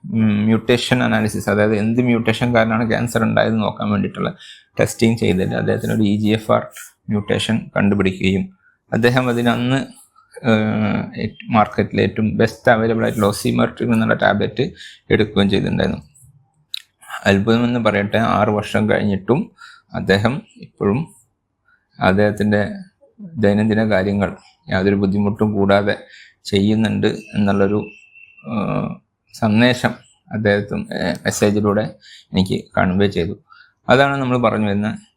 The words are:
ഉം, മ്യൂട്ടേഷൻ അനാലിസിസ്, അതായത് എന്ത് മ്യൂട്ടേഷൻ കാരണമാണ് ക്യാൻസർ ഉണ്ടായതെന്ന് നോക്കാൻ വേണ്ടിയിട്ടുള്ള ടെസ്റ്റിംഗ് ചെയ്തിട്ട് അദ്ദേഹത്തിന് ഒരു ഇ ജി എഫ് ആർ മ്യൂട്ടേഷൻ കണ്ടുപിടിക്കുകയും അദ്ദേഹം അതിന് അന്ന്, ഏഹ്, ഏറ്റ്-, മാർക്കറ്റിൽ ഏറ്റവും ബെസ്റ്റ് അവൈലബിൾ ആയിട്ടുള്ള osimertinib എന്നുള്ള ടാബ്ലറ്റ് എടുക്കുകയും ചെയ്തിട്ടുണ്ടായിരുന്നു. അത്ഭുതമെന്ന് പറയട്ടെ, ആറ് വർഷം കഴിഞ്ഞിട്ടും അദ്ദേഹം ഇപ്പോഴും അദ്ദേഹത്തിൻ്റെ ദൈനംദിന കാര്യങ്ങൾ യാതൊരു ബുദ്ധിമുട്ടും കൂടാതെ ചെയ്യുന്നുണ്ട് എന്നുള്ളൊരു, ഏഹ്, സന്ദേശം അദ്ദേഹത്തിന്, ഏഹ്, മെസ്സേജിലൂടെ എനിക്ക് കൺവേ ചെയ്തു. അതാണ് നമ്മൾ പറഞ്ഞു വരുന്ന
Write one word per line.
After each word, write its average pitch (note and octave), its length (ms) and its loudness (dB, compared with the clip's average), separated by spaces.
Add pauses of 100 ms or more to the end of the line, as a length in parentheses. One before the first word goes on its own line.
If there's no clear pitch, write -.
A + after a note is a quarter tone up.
(140)
ഉം, G#2+ 320 2
മ്യൂട്ടേഷൻ A#2+ 580 2
അനാലിസിസ്, A2 460 -2
അതായത് G#2 260 2
എന്ത് A2+ 260 0
മ്യൂട്ടേഷൻ A#2+ 540 0
കാരണമാണ് A2+ 340 2
ക്യാൻസർ A2+ 340 0
ഉണ്ടായതെന്ന് A2 400 0
നോക്കാൻ G#2 260 -4
വേണ്ടിയിട്ടുള്ള G2 460 -2 (440)
ടെസ്റ്റിംഗ് A2+ 400 0
ചെയ്തിട്ട് G2+ 360 0
അദ്ദേഹത്തിന് A2 380 -2
ഒരു A2 80 0
ഇ G#2 160 2
ജി G#2+ 100 -2
എഫ് A2 240 0
ആർ A2+ 160 0 (420)
മ്യൂട്ടേഷൻ G#2 680 -2
കണ്ടുപിടിക്കുകയും F#2+ 800 0 (360)
അദ്ദേഹം B2 360 2
അതിന് A#2+ 200 0
അന്ന്, B2 360 -2 (640)
ഏഹ്, G#2+ 720 0
ഏറ്റ്-, - 320 -8
മാർക്കറ്റിൽ G#2 500 0
ഏറ്റവും G2+ 360 -2
ബെസ്റ്റ് A2+ 340 0
അവൈലബിൾ A2+ 320 0
ആയിട്ടുള്ള A2 240 0
osimertinib A#2 680 -2
എന്നുള്ള A2+ 200 0
ടാബ്ലറ്റ് G#2 580 0 (380)
എടുക്കുകയും G2+ 400 2
ചെയ്തിട്ടുണ്ടായിരുന്നു. F#2+ 520 -2 (1200)
അത്ഭുതമെന്ന് A2+ 540 2
പറയട്ടെ, G2+ 380 0
ആറ് G2 320 2
വർഷം G#2+ 400 -2
കഴിഞ്ഞിട്ടും G2+ 600 0 (420)
അദ്ദേഹം G#2 480 0 (160)
ഇപ്പോഴും - 560 -4 (840)
അദ്ദേഹത്തിൻ്റെ G#2 720 2 (500)
ദൈനംദിന A2 680 2
കാര്യങ്ങൾ G2 480 0 (320)
യാതൊരു G2 260 2
ബുദ്ധിമുട്ടും G2+ 580 0
കൂടാതെ G2+ 440 2 (460)
ചെയ്യുന്നുണ്ട് G#2 640 0
എന്നുള്ളൊരു, G2+ 840 0 (580)
ഏഹ്, G2+ 480 -4 (380)
സന്ദേശം A#2 600 2 (380)
അദ്ദേഹത്തിന്, G2+ 640 -2
ഏഹ്, - 320 -4
മെസ്സേജിലൂടെ G#2 680 0 (380)
എനിക്ക് F#2 300 0 (140)
കൺവേ F#2+ 300 2
ചെയ്തു. F2+ 360 -4 (460)
അതാണ് C#3 280 4
നമ്മൾ B2+ 200 0
പറഞ്ഞു G#2+ 280 2
വരുന്ന G#2 320 -2 (200)